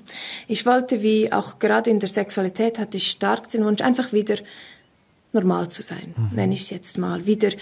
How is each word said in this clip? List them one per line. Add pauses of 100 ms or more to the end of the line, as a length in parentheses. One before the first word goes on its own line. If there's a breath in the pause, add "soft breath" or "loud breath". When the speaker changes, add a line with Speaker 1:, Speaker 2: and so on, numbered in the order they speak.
(480 loud breath)
Speaker 1:
Ich
wollte
wie,
auch
gerade
in
der
Sexualität
hatte
ich
stark
den
Wunsch,
einfach
wieder (960 loud breath)
normal
zu
sein,
Speaker 2:
Mhm.
Speaker 1:
nenne
ich's
jetzt
mal.
Wieder (140)